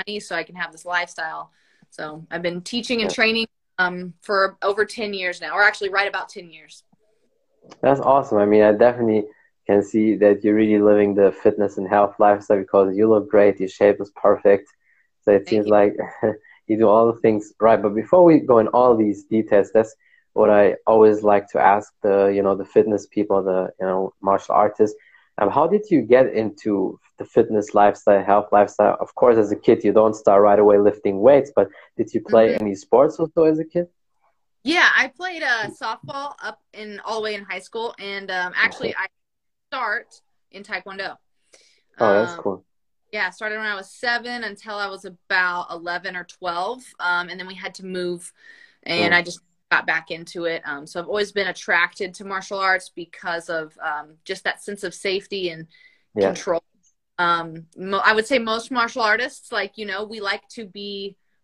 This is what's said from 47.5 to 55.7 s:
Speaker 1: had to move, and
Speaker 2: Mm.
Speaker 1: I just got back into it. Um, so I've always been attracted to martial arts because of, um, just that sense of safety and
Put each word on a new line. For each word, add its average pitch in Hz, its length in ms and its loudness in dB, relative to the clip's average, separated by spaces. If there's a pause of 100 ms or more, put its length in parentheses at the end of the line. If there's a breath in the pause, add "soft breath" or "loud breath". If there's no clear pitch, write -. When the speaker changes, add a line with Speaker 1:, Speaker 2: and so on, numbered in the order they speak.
Speaker 1:
had 185 200 -14
to 190 100 -18
move, 175 480 -8 (500 soft breath)
and 175 300 -2
Speaker 2:
Mm. 175 40 2
Speaker 1:
I 175 40 2
just 175 200 -16 (280)
got - 160 0
back 160 260 -6
into 170 340 -12
it. 165 200 -6
Um, 147 220 -12
so 180 100 -14
I've 170 120 -10
always 208 240 -4
been 196 140 -4
attracted 180 640 -4
to 208 100 -20
martial 196 340 -10
arts 185 300 -2
because 170 640 -12
of, 160 300 -10
um, 151 440 -10
just - 220 -12
that - 180 -6
sense 202 220 -12
of 175 80 -10
safety 196 560 -8
and 160 180 -14 (480 soft breath)